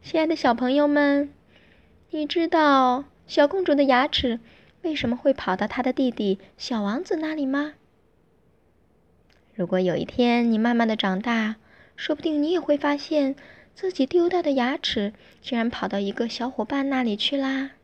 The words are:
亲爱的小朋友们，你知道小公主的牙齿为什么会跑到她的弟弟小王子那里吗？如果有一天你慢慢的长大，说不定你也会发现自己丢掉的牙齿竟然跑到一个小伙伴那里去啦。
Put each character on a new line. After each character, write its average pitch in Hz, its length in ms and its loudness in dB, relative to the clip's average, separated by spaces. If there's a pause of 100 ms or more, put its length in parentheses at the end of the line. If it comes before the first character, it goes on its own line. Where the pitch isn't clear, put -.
亲 - 160 -2
爱 320 80 2
的 330 80 0
小 254 180 2
朋 247 200 0
友 294 140 4
们， 285 460 2 (760)
你 302 160 -4
知 330 200 0
道 277 580 4 (200)
小 294 220 4
公 381 180 0
主 311 80 4
的 277 120 4
牙 262 220 4
齿 233 320 -2 (440)
为 330 100 -2
什 269 160 -4
么 247 80 -2
会 269 160 2
跑 - 220 -2
到 208 120 -4
她 247 140 -6
的 247 100 0
弟 254 200 0
弟 196 260 0 (180)
小 220 280 -4
王 226 200 -2
子 381 120 -2
那 311 180 -4
里 285 140 -4
吗？ 294 260 -2 (1800)
如 185 100 -4
果 185 140 0
有 180 160 0
一 - 100 -2
天 240 460 2
你 214 80 2
慢 233 160 2
慢 233 120 2
的 220 80 0
长 190 240 -2
大， 220 360 -2 (400)
说 - 200 -4
不 302 60 -18
定 302 220 0
你 311 80 0
也 359 80 2
会 294 180 2
发 285 180 0
现 285 400 0 (380)
自 370 180 -4
己 269 140 0
丢 349 240 2
掉 359 140 0
的 294 80 0
牙 262 260 0
齿 208 360 -4 (280)
竟 - 160 -4
然 233 100 0
跑 190 200 -4
到 202 100 -2
一 202 140 -2
个 233 180 -4
小 233 180 -6
伙 247 160 -6
伴 277 280 -2
那 262 100 0
里 220 140 0
去 247 200 -2
啦。 269 360 -4 (120)